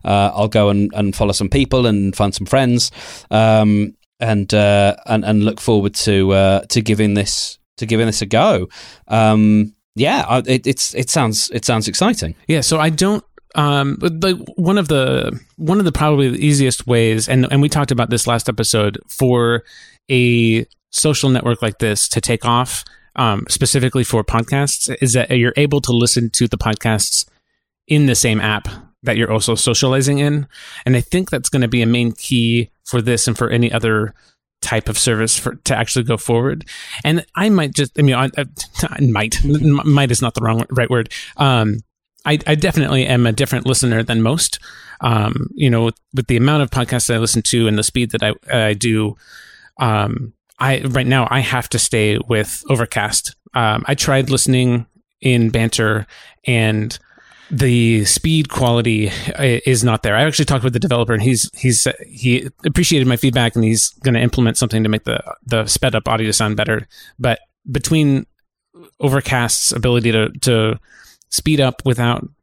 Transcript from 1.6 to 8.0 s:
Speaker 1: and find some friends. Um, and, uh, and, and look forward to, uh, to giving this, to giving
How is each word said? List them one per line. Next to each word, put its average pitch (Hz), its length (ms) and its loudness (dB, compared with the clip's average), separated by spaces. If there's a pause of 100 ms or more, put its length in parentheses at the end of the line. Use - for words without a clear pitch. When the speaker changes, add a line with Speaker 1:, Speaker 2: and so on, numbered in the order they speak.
Speaker 1:
and 101 300 0
find 101 180 0
some 95 120 -8
friends. 123 440 2 (400)
Um, 107 640 4 (260)
and, 107 340 -2
uh, 101 420 4 (100)
and, 110 180 0
and 104 200 2
look 107 160 -2
forward 101 360 0
to, 98 360 2
uh, 98 340 4
to - 140 0
giving 107 340 0
this, - 440 -4 (180)
to - 100 -8
giving 113 200 2